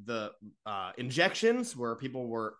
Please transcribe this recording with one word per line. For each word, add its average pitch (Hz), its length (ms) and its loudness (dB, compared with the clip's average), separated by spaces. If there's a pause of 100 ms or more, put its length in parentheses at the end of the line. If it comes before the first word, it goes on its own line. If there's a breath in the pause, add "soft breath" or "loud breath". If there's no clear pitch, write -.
the, 107 300 -2 (320)
uh, 98 320 -4
injections 190 800 4
where 117 180 0
people 131 320 -4
were, 113 340 -2